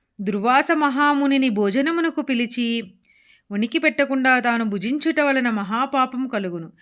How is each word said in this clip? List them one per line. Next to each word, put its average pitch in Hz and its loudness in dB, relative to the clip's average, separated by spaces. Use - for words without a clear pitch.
దుర్వాస 214 0
మహామునిని 285 2
భోజనమునకు 277 0
పిలిచి, 233 -2
ఉనికి 214 -2
పెట్టకుండా 269 2
తాను 233 0
భుజించుట 240 -2
వలన 262 2
మహాపాపం 254 -2
కలుగును. 175 -6